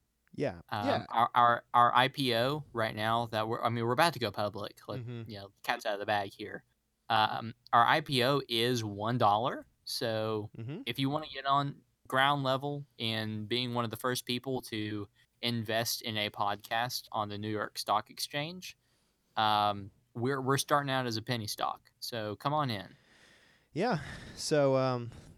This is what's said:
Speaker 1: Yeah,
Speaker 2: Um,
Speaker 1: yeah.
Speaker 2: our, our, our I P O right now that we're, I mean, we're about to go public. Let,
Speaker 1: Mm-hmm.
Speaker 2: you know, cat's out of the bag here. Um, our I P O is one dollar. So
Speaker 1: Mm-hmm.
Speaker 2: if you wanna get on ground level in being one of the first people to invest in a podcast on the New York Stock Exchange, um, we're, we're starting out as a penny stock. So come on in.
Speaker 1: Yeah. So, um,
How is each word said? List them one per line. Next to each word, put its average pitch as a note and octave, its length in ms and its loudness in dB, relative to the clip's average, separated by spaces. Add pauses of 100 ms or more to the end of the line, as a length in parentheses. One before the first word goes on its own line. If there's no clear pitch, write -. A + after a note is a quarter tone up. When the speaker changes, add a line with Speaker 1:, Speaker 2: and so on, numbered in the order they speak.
(340)
Speaker 1:
Yeah, B2 200 -4 (160)
Speaker 2:
Um, G#2+ 180 -2
Speaker 1:
yeah. A3+ 200 0
Speaker 2:
our, A#2 280 4
our, A#2+ 260 6 (100)
our A#2+ 220 6
I B2+ 140 6
P C3 260 0
O C#3 380 0
right A2+ 240 -2
now A2+ 340 0
that A2 180 0
we're, A#2+ 140 -2
I B2+ 60 2
mean, A#2 180 0
we're A#2+ 60 2
about D#3+ 220 4
to - 40 -10
go A2 140 -2
public. G#2 440 -4 (120)
Let, B2+ 120 -6
Speaker 1:
Mm-hmm. A#2 300 -10
Speaker 2:
you G#2 80 -12
know, G2 120 -16 (120)
cat's A#2+ 240 -4
out G#2 80 -2
of G2+ 60 -6
the G2+ 60 -6
bag G#2 300 0
here. G2 280 -10 (440)
Um, A2+ 460 2 (180)
our A#2+ 140 8
I C#3+ 140 4
P C3 240 2
O C#3 240 4
is A#2 340 2
one G#2+ 340 -2
dollar. A#2 480 4 (200)
So A2 760 -2
Speaker 1:
Mm-hmm. B2+ 260 -8
Speaker 2:
if A#2+ 140 -6
you C3+ 120 2
wanna D3+ 220 -2
get C3+ 140 -8
on C#3+ 300 2 (320)
ground C#3 340 4
level C#3+ 420 -2 (140)
in A2 480 -4
being A#2+ 260 -2
one A#2+ 120 0
of A2 80 -4
the B2+ 40 -4
first B2+ 300 -2
people B2 360 -4
to G#2+ 440 -6 (360)
invest A2+ 600 -2
in A2 140 -6
a G#2 120 0
podcast A2 840 -4
on G#2+ 160 -2
the G#2 100 -8
New G#2+ 120 -6
York G#2 280 -6
Stock G#2+ 320 0
Exchange, E3 680 -8 (600)
um, G#2 540 2 (240)
we're, C3+ 260 -2
we're C3+ 180 2
starting C#3+ 320 0
out C3 160 0
as A2+ 100 -2
a A2 60 -4
penny A2+ 240 -4
stock. - 340 -6 (200)
So G#2+ 360 -6
come C#3+ 160 -2
on D3 180 0
in. G2 180 -6 (840)
Speaker 1:
Yeah. F#3+ 260 0 (360)
So, C#3 420 2
um, B2 340 0 (280)